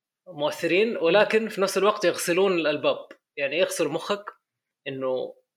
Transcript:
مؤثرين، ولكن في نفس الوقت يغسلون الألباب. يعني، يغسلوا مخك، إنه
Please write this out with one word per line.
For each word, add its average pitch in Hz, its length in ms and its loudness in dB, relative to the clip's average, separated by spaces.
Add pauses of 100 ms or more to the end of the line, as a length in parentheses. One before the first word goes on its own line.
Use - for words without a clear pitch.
(280)
مؤثرين، 170 720 0
ولكن 208 520 2
في 185 120 -4
نفس 190 160 0
الوقت 202 280 2
يغسلون 180 480 2
الألباب. 147 540 0 (300)
يعني، 143 200 -2
يغسلوا 180 340 0
مخك، 202 340 -6 (640)
إنه 131 480 -6 (220)